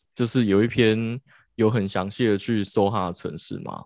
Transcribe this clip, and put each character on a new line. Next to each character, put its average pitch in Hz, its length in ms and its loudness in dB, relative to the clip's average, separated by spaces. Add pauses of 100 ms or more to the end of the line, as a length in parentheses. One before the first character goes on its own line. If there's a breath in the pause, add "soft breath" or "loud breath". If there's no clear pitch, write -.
(160)
就 123 100 0
是 117 200 0
有 101 180 4
一 120 40 2
篇 113 520 2 (360 soft breath)
有 110 140 4
很 110 180 0
详 98 220 -4
细 120 160 -2
的 104 120 4
去 107 260 -2
搜 98 260 2
它 98 180 -2
的 87 60 -6
程 85 240 -10
式 - 220 -10
码。 - 260 -12